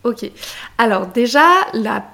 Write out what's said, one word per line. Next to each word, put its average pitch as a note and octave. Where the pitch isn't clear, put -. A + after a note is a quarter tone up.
Ok. A#3
Alors G3
déjà, A#3+
la G#3+